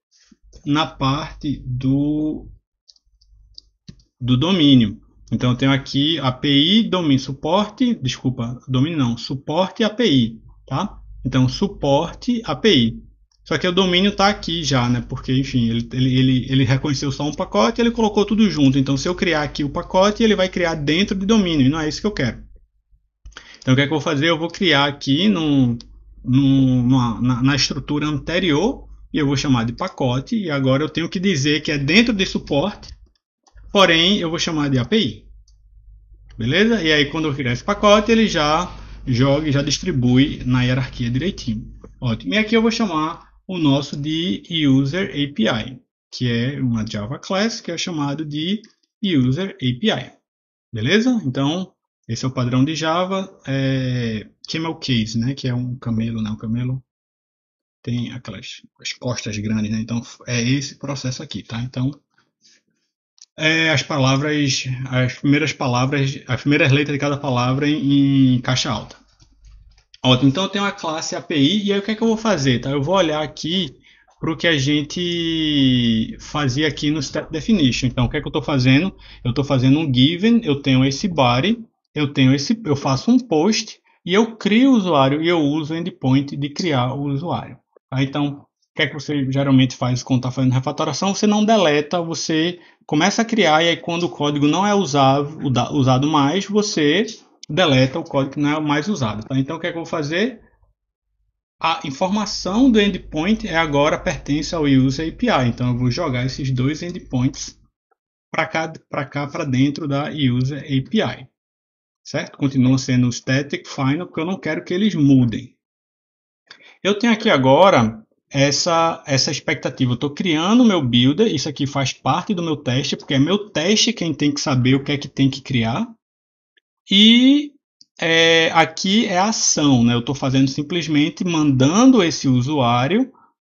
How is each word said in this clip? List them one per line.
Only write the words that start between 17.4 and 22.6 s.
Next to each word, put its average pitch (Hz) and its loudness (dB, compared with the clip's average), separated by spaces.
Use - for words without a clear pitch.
e - 2
ele 233 2
colocou 214 2
tudo 214 2
junto. 143 4
Então, 139 0
se 131 -4
eu 180 -2
criar 160 -2
aqui 147 -6
o 139 -4
pacote, 190 0
ele 214 4
vai 185 2
criar 170 -2
dentro 160 0
de 190 -4
domínio, 175 2
e - 4
não 160 0
é 156 -2
isso 147 -6
que - -4
eu 208 -2
quero. 131 -4